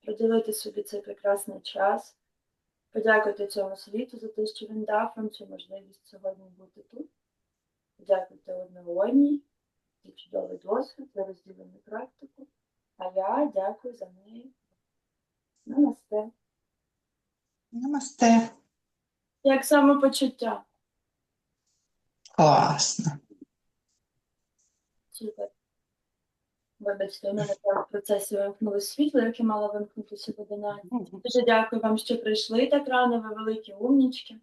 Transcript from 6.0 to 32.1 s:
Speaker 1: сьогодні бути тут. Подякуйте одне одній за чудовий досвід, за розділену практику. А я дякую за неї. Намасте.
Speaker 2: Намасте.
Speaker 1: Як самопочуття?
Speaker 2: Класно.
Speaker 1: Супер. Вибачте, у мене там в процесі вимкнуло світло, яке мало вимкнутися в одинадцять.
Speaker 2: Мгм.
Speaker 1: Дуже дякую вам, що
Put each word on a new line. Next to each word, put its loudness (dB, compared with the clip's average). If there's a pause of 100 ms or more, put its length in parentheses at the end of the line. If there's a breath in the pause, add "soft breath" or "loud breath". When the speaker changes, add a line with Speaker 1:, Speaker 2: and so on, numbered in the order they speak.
Speaker 1:
сьогодні -14 (140)
бути -20
тут. -18 (880)
Подякуйте -4
одне -14
одній 2 (600)
за -20
чудовий -8
досвід, -6
за -6
розділену -20
практику. -16 (500)
А -14
я -2
дякую -6
за -14
неї. -20 (1120)
Намасте. 0 (1400)
Speaker 2:
Намасте. 2 (960)
Speaker 1:
Як 4
самопочуття? 4 (1700)
Speaker 2:
Класно. 4 (2000)
Speaker 1:
Супер. -12 (1300)
Вибачте, -6
у -4
мене -2
там 0
в -12
процесі -2
вимкнуло -2
світло, 0
яке -2
мало 0
вимкнутися -10
в -16
одинадцять. -10
Speaker 2:
Мгм. -8
Speaker 1:
Дуже 2
дякую 2
вам, 2
що -4